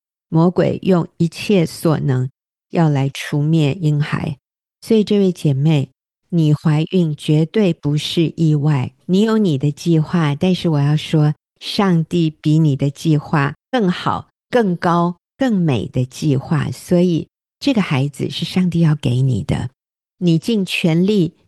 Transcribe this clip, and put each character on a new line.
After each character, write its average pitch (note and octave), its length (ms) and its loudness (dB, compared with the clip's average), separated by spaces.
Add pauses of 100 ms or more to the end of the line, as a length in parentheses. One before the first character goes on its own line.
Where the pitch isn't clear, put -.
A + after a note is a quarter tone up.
(280)
魔 E3 220 2
鬼 E3 320 0
用 F3+ 240 0 (100)
一 E3+ 100 0
切 F3 380 0
所 D3+ 360 -2
能 C3 280 -2 (420)
要 E3 180 0
来 C#3 260 0
除 - 260 -6
灭 D3+ 340 2
婴 D3+ 260 0
孩。 - 360 -6 (440)
所 A3+ 160 0
以 G#3+ 60 4
这 G#3 160 0
位 F#3+ 140 2
姐 D3 220 -2
妹， C#3+ 360 0 (380)
你 D#3+ 240 2
怀 D#3 380 0
孕 E3 260 0
绝 D#3 300 0
对 G3 260 0
不 D3 240 -4
是 D#3+ 400 -2
意 D#3+ 180 2
外， C#3 380 0 (140)
你 F#3+ 160 2
有 A3 160 2
你 F3 180 0
的 D3 140 -2
计 E3 280 0
划， D3+ 360 0
但 F#3 200 0
是 F3 140 -4
我 D3+ 100 0
要 D3 180 2
说， D3+ 380 0 (260)
上 F3+ 440 0
帝 E3+ 240 0
比 D#3 300 0
你 D3+ 180 2
的 C#3 140 -2
计 D#3 260 0
划 D3 380 -2 (160)
更 G#3 200 0
好、 - 380 -6 (220)
更 G3+ 260 2
高、 E3+ 400 0 (200)
更 B3 200 0
美 D3+ 320 0
的 B2+ 160 -2
计 C#3 320 -2
划， C#3 340 -2
所 F3 300 -2
以 F3 260 0 (320)
这 C#4+ 140 -2
个 A3 80 0
孩 C#3+ 260 0
子 - 240 -6
是 E3+ 140 -8
上 F#3 240 0
帝 E3 120 0
要 D#3 140 4
给 B2+ 280 0
你 C3 200 0
的， - 280 -4 (480)
你 E3+ 200 2
尽 G#3 260 -2
全 E3+ 420 0
力 G3 260 2 (160)